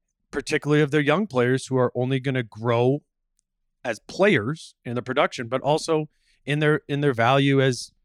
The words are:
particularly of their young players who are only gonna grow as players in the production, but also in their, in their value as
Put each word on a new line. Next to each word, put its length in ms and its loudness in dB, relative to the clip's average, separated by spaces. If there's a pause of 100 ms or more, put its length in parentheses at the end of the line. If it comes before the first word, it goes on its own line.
(300)
particularly 500 0
of 100 0
their 100 2
young 260 0
players 400 0
who 100 -2
are 180 2
only 240 -2
gonna 240 -4
grow 580 0 (840)
as 160 -6
players 760 -2 (100)
in 100 -6
the 60 -4
production, 460 -2
but 140 -4
also 460 0 (380)
in 140 -2
their, 280 2
in 140 -4
their 120 2
value 480 4
as 300 0 (140)